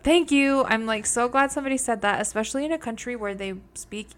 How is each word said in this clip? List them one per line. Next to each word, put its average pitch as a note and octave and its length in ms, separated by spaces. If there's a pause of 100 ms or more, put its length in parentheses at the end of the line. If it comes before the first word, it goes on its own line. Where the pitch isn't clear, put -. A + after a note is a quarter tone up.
Thank E4 260
you. C#4 360
I'm, A3 200
like, A3 200
so A#3+ 240
glad C4+ 220
somebody C4+ 260
said A#3 240
that, G3+ 200
especially A3 440
in D#4 60
a D#4+ 60
country B3 380
where G#3 180
they G3 220 (180)
speak - 440